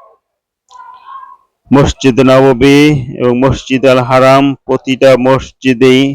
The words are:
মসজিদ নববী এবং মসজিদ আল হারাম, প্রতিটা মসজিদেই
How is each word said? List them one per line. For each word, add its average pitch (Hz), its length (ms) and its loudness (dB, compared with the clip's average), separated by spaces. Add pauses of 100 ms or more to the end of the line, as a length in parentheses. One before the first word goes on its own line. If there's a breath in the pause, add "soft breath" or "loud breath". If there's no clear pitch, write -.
(1700)
মসজিদ 135 540 -2
নববী 135 540 2 (400)
এবং 123 220 -2
মসজিদ 131 460 -4
আল 127 220 2
হারাম, 131 360 2 (200)
প্রতিটা 131 460 -2 (100)
মসজিদেই 131 800 0 (140)